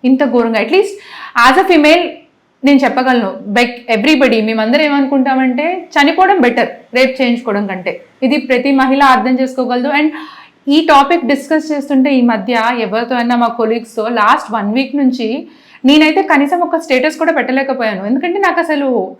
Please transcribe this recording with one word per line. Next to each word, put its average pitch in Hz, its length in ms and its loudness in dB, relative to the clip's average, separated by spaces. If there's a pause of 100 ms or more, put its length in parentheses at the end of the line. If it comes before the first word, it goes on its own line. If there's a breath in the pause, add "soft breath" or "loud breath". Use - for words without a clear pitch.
ఇంత 262 200 4
ఘోరంగా, 226 360 0
at 214 80 -4
least 392 240 2 (600 loud breath)
as 349 120 4
a 381 80 2
female 330 360 4 (560)
నేను 277 140 6
చెప్పగలను, 254 580 0 (160)
like 240 460 -2
everybody, 247 460 2
మేమందరం 226 380 0
ఏమనుకుంటామంటే 277 1080 0
చనిపోవడం 330 480 2
బెటర్ 240 280 2 (260)
రేప్ 262 280 0
చేయించుకోవడం 226 440 -2
కంటే, 180 340 -8 (220)
ఇది 262 140 0
ప్రతి 254 360 0
మహిళ 269 300 2
అర్థం 254 380 2
చేసుకోగలదు. 254 480 -4
And 302 220 0 (580 loud breath)
ఈ 311 180 2
టాపిక్ 294 400 2
డిస్కస్ 302 460 -2
చేస్తుంటే 277 420 0
ఈ 262 60 2
మధ్య 233 420 0 (160)
ఎవరితో 226 360 -4
అయినా 240 220 0
మా 240 100 2
కొలీగ్స్తో 226 640 -4
లాస్ట్ 226 440 0
వన్ 208 220 -4
వీక్ 269 220 -2
నుంచి 247 520 -2 (360 loud breath)
నేనైతే 311 380 4
కనీసం 294 380 0
ఒక 339 160 -2
స్టేటస్ 277 400 -2
కూడా 330 160 0
పెట్టలేకపోయాను, 262 760 -4
ఎందుకంటే 339 320 -2
నాకు 339 220 0
అసలు 277 600 -2